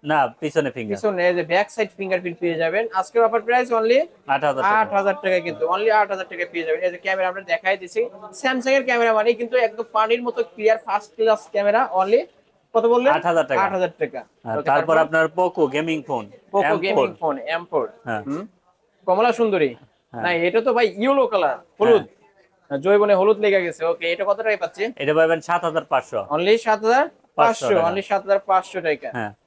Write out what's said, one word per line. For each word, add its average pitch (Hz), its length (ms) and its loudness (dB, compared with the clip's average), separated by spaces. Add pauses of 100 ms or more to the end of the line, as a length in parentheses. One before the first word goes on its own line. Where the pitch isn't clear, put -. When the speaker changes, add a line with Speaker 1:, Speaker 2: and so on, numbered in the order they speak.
Speaker 1:
না, 151 140 2 (220)
পিছনে 147 300 -2
ফিঙ্গার। 113 260 -6
Speaker 2:
পিছনে 190 320 0
এই 180 60 2
যে 175 80 -2
ব্যাক 175 280 0
সাইড 220 260 -4
ফিঙ্গারপ্রিন্ট 185 420 -4
পেয়ে 170 240 -2
যাবেন। 175 220 0 (100)
আজকের 190 300 0
অফার 226 180 0
প্রাইস 247 300 0
only 226 280 2 (260)
Speaker 1:
আট 135 180 0
হাজার 135 180 0
টাকা। 208 180 2
Speaker 2:
আট 208 120 0
হাজার 196 300 2
টাকায় 185 240 0
কিন্তু, 160 200 -6
only 202 240 0
আট 214 200 4
হাজার 190 200 -6
টাকায় 175 220 -8
পেয়ে 165 140 -4
যাবেন। 160 160 -2
এই 185 80 0
যে 175 80 -12
ক্যামেরা 190 300 -2
আমরা 190 140 -8
দেখাই 185 340 -2
দিছি, 185 240 -8 (420)
Samsung 262 340 0
এর 269 80 0
ক্যামেরা 233 280 2
মানে 220 200 2
কিন্তু 233 240 -2
একদম 226 360 0
পানির 220 300 0
মতো 240 200 -6
ক্লিয়ার 220 440 0
ফার্স্ট 202 300 -4
ক্লাস 220 380 0
ক্যামেরা, 208 340 2 (120)
only 208 200 4 (540)
কত 220 120 2
বললেন? 247 260 4
Speaker 1:
আট - 180 0
হাজার 165 160 2
টাকা। 139 160 0
Speaker 2:
আট 196 100 0
হাজার 180 260 -2
টাকা। - 220 -6 (240)
Speaker 1:
হ্যাঁ, 113 120 -6
Speaker 2:
ওকে, 143 100 -4
Speaker 1:
তারপর 151 280 2
Speaker 2:
তারপর? 160 100 4
Speaker 1:
আপনার 160 220 0 (120)
Poco 180 240 0 (120)
গেমিং 160 240 -2 (100)
ফোন, 120 160 -6 (280)
Speaker 2:
Poco 202 120 2
Speaker 1:
এম 147 60 2
ফোর। 160 100 0
Speaker 2:
গেমিং 170 280 0 (120)
ফোন, 147 180 -4
এম 160 320 -6
ফোর। 147 140 -2 (200)
Speaker 1:
হ্যাঁ। 110 180 -6
Speaker 2:
হুম। 143 200 -8 (640)
কমলা 214 260 2
সুন্দরী। 202 380 0 (420)
Speaker 1:
হ্যাঁ। 117 100 -8
Speaker 2:
না, 175 100 0
এটা 175 340 2
তো 262 100 0
ভাই 240 100 2 (160)
ইয়েলো 269 240 2
কালার, 170 300 0 (240)
হলুদ। 220 220 4
Speaker 1:
হ্যাঁ। - 840 -12
Speaker 2:
জৈবনে 202 300 4
হলুদ 196 300 4
লেগে 196 220 4
গেছে। 160 180 -8
ওকে, 165 280 -2
এটা 180 160 -4
কত 202 80 2
টাকায় 214 260 -2
পাচ্ছি? 175 200 -6 (200)
Speaker 1:
এটা 143 120 2
পাবেন 160 260 4
সাত 175 240 -2
হাজার 160 280 -2
পাঁচশো। 127 280 -2 (140)
Speaker 2:
Only 180 200 2 (120)
সাত 214 200 0
হাজার? 262 200 2 (320)
Speaker 1:
পাঁচশো 233 260 2
Speaker 2:
পাঁচশো, 226 100 2
Speaker 1:
টাকা। 165 120 2
Speaker 2:
only 185 160 -2
সাত 196 200 -2
হাজার 196 240 0
পাঁচশো 185 340 0
টাকা। 151 320 -4
Speaker 1:
হ্যাঁ। 110 200 -6 (140)